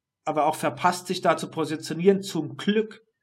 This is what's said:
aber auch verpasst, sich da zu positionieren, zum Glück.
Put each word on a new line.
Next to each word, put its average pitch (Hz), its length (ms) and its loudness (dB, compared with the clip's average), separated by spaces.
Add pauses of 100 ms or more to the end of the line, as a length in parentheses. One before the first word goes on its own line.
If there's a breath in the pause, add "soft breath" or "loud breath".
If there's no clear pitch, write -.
(240)
aber 151 220 2
auch 151 80 2
verpasst, 156 540 0
sich 180 120 -4
da 165 160 2
zu - 140 -8
positionieren, 160 720 2
zum 151 340 -4
Glück. 214 460 -2 (200)